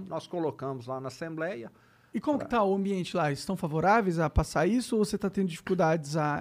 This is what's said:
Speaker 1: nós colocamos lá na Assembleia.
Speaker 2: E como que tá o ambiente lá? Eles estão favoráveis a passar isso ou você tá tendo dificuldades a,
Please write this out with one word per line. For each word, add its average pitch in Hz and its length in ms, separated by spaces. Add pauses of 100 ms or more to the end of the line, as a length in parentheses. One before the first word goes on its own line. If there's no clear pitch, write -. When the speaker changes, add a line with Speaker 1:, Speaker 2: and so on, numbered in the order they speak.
Speaker 1:
nós 165 180
colocamos 135 600
lá 131 140
na 131 80
Assembleia. 160 640 (400)
Speaker 2:
E 214 80
como 294 180
que - 100
tá 220 160
o 196 100
ambiente 190 400
lá? 165 140
Eles 139 120
estão 190 160
favoráveis 175 640
a 160 120
passar 156 360
isso 233 300
ou 214 80
você 202 140
tá 196 100
tendo 190 200
dificuldades 160 680
a, 151 240